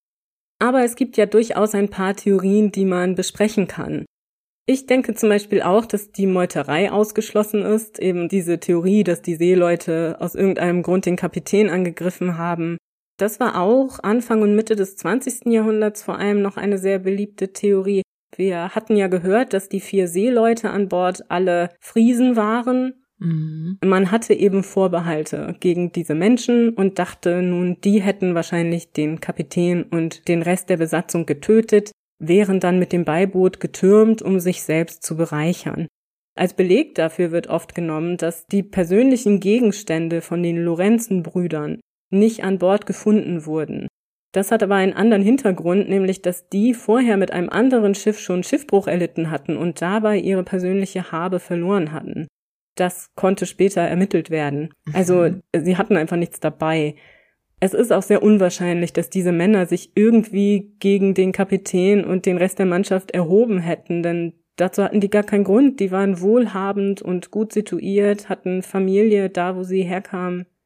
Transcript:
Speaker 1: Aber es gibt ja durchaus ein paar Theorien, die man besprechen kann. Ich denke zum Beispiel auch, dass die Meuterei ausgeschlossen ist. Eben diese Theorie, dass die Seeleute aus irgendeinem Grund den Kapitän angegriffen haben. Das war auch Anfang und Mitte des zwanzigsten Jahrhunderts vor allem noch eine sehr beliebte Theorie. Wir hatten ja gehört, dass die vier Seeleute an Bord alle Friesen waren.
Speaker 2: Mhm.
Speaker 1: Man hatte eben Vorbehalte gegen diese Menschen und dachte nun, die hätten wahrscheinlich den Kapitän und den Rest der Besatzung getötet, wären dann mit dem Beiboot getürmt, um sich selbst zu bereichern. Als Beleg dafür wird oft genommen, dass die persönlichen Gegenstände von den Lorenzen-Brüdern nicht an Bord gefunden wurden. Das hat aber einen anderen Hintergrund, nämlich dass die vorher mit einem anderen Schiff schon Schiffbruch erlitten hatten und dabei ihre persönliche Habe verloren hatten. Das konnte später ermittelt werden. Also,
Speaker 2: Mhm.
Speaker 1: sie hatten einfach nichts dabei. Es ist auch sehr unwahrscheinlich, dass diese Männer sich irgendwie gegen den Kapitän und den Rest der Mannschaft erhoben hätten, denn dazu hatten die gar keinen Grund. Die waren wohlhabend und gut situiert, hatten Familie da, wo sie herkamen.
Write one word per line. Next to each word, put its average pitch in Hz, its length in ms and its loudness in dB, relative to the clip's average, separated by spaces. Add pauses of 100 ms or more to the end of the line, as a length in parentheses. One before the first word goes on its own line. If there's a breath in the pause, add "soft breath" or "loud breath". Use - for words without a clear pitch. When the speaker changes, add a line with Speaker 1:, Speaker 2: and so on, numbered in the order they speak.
(580)
Speaker 1:
Aber 254 240 2
es 240 140 -2
gibt 247 200 -4
ja 208 100 4
durchaus 214 500 0
ein 202 120 0
paar 196 280 -4
Theorien, 196 560 2
die 196 120 -2
man 180 300 0
besprechen 196 540 -2
kann. - 360 -8 (640)
Ich 262 200 0
denke 247 280 0
zum 220 140 0
Beispiel 208 340 0
auch, 214 240 2
dass - 240 -6
die 196 160 -2
Meuterei 180 640 0
ausgeschlossen 208 720 -2
ist. 214 380 -2
Eben 175 280 -2
diese 170 300 -2
Theorie, 185 460 2
dass 170 180 -2
die 170 140 -4
Seeleute 170 800 2
aus 170 160 -6
irgendeinem 180 480 0
Grund 185 240 0
den 175 80 0
Kapitän 180 560 0
angegriffen 180 680 -4
haben. 170 380 -4 (420)
Das 214 200 -4
war 226 220 -2
auch 254 420 2
Anfang 220 400 0
und 208 140 4
Mitte 220 180 0
des 196 220 -4
zwanzigsten 233 560 -4
Jahrhunderts 214 500 0
vor - 160 -6
allem 202 240 0
noch 196 140 -4
eine 196 220 -2
sehr 190 200 0
beliebte 196 540 -6
Theorie. 196 500 0 (320)
Wir 180 400 -4
hatten 220 220 0
ja 196 100 2
gehört, 185 460 0
dass 190 160 -4
die 196 120 -6
vier 190 280 -2
Seeleute 226 600 0
an 196 180 -2
Bord 180 420 -2
alle 175 400 0 (100)
Friesen 240 560 2
waren. 247 580 0 (240)
Speaker 2:
Mhm. 160 640 -6
Speaker 1:
Man 190 280 2
hatte 233 240 0
eben 196 280 2
Vorbehalte 170 1000 -2
gegen 175 320 0
diese 165 220 -4
Menschen 233 560 2
und 196 280 0
dachte 175 420 -2
nun, 180 420 -2
die 202 200 4
hätten 190 320 0
wahrscheinlich 170 580 -2
den 156 280 -4
Kapitän 175 640 -2
und 165 440 -4
den 170 140 0
Rest 175 260 -2
der 185 80 0
Besatzung 165 480 -2
getötet, 208 680 2 (260)
wären 185 420 2
dann 180 180 2
mit 180 140 0
dem 175 120 2
Beiboot 185 560 0
getürmt, 214 600 4
um 190 200 0
sich 175 220 -2
selbst 165 400 -2
zu 160 140 -8
bereichern. 160 720 -4 (480)
Als 180 180 -2
Beleg 190 420 2
dafür 165 360 -2
wird 170 160 -4
oft - 280 -6
genommen, 170 440 -4
dass - 280 -6
die 202 160 0
persönlichen 202 800 2
Gegenstände 170 800 0
von 170 220 -4
den 170 160 -2
Lorenzen-Brüdern 170 1200 -2 (300)
nicht 220 340 2
an 190 140 0
Bord 190 260 2
gefunden 185 640 -2
wurden. 156 420 -6 (440)
Das 190 180 -2
hat 226 120 2
aber 196 120 2
einen 190 180 2
anderen 202 300 4
Hintergrund, 190 640 2
nämlich 190 320 0
dass - 300 -6
die 226 240 2
vorher 233 420 2
mit 190 140 0
einem 175 180 -4
anderen 220 460 2
Schiff 208 240 -2
schon 180 240 -4
Schiffbruch - 440 0
erlitten 165 440 -2
hatten 156 260 -4
und 165 240 -4
dabei 208 380 0
ihre 185 240 0
persönliche 190 680 -4
Habe 175 300 -4
verloren 175 520 -2
hatten. - 340 -10 (480)
Das - 400 -4
konnte 190 320 0
später 190 340 0
ermittelt 175 480 0
werden. 151 460 -4 (180)
Also, 180 300 2
Speaker 2:
Mhm. 180 200 0 (140)
Speaker 1:
sie 175 220 0
hatten 196 180 2
einfach 165 220 -2
nichts 165 200 -6
dabei. 156 580 -2 (640 soft breath)
Es 190 120 0
ist 233 180 2
auch 196 120 2
sehr 208 200 2
unwahrscheinlich, 175 680 2
dass 170 160 -4
diese 180 240 0
Männer 185 320 4
sich - 300 -4
irgendwie 208 840 2
gegen 196 340 2
den 185 180 2
Kapitän 196 720 2
und 185 220 -2
den 180 100 2
Rest 180 220 0
der 196 80 2
Mannschaft 185 460 0
erhoben 185 480 2
hätten, 170 420 -4
denn 170 320 -4 (220)
dazu 185 280 0
hatten 202 160 0
die 196 80 0
gar 208 140 2
keinen 202 220 0
Grund. 247 360 4
Die 190 100 -2
waren 190 300 0
wohlhabend 196 800 0
und 180 300 -6
gut 220 240 -4
situiert, 202 720 -2
hatten 185 320 -4
Familie 196 720 2
da, 185 260 -4
wo 185 60 -6
sie 185 200 -2
herkamen. 180 640 -6 (220)